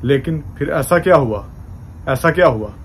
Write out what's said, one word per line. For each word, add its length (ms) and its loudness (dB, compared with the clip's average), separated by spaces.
लेकिन 400 0
फिर 120 -4
ऐसा 280 0
क्या 180 4
हुआ, 320 0
ऐसा 220 0
क्या 160 4
हुआ 220 0